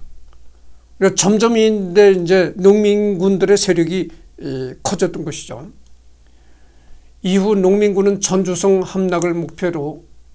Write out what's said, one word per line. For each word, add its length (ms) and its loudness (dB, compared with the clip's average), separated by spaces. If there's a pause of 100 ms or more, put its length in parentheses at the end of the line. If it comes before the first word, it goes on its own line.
(1000)
그러니까 160 2
점점 420 2
이제, 540 4
이제 460 2
농민군들의 1000 2
세력이, 520 0 (300)
이, 440 -8
커졌던 420 -4
것이죠. 460 -14 (1500)
이후 320 2
농민군은 680 2
전주성 640 0
함락을 500 -2
목표로, 680 -6 (320)